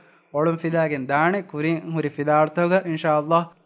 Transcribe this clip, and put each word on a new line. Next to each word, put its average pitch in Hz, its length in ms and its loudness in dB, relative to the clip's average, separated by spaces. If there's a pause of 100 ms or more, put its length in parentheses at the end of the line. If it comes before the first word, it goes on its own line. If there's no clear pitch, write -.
(340)
ಒಳುಂ 165 220 0
ಫಿದಾಗೆನ್ 160 520 -2
ದಾಣೆ 165 340 2
ಕುರಿನ್ 165 500 -4
ಹುರಿ 151 160 -2
ಫಿದಾಳ್ತೋಗ 151 640 2 (140)
ಇನ್ಶಾ 160 300 -2
ಅಲ್ಲಾಹ್. 165 300 0 (200)